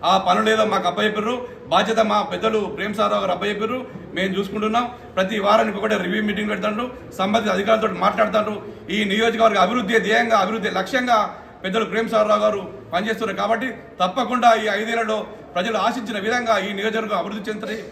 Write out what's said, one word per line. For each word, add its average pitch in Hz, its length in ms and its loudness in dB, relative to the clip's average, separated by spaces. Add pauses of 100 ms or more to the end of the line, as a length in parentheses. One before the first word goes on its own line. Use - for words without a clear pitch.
(120)
ఆ - 20 6 (140)
పనులు 214 260 4
ఏదో 220 180 4
మాకు 185 180 0
అప్పచెప్పారు. 208 460 0 (380)
బాధ్యత 214 260 2 (120)
మా 208 60 2 (140)
పెద్దలు 214 280 0 (180)
ప్రేమ్ 202 220 -4
సారావు 208 240 2
గారు 185 120 0
అప్పచెప్పారు, 208 420 -2 (380)
మేము 190 220 0
చూసుకుంటున్నాం. 214 500 -2 (300)
ప్రతి 190 280 0
వారానికి 208 360 2
ఒకటే 208 240 0
రివ్యూ 208 240 0
మీటింగ్ 208 240 -2
పెడతాడు, 214 320 -4 (340)
సంబంధిత 208 380 2
అధికారులతో 202 480 2
మాట్లాడతాడు. 214 500 2 (400)
ఈ 214 40 0 (120)
నియోజకవర్గ 220 540 4
అభివృద్ధి 220 420 2
ధ్యేయంగా, 226 380 4
అభివృద్ధి 208 340 -2
లక్ష్యంగా 247 400 2 (460)
పెద్దలు 202 280 0
ప్రేమ్ 220 220 -2
సారావు 214 300 4
గారు 202 180 2 (320)
పనిచేస్తున్నారు. 208 480 -2
కాబట్టి 226 260 0 (320)
తప్పకుండా 233 500 4 (120)
ఈ 214 40 0 (120)
ఐదేళ్లలో 220 400 -2 (360)
ప్రజలు 214 300 0
ఆశించిన 226 400 -2
విధంగా 226 320 2 (100)
ఈ 208 120 -4
నియోజకవర్గం 214 420 -2
అభివృద్ధి 202 300 -8
చెందుతుంది. 214 280 -8 (120)